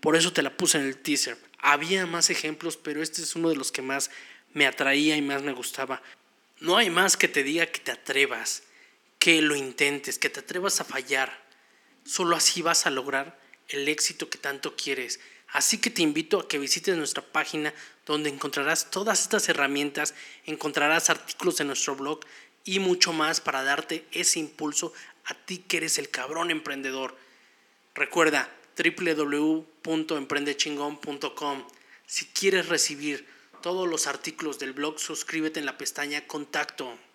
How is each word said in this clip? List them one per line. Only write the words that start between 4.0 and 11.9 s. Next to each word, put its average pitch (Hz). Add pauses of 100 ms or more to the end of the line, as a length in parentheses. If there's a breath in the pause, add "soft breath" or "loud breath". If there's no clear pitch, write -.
me 147
atraía 147
y 147
más 139
me 139
gustaba. 127 (580 loud breath)
No 170
hay 226
más 180
que -
te 143
diga 160
que -
te 135
atrevas, 123 (560 soft breath)
que 160
lo 151
intentes, 135
que 143
te -
atrevas 180
a -
fallar. 131 (600 soft breath)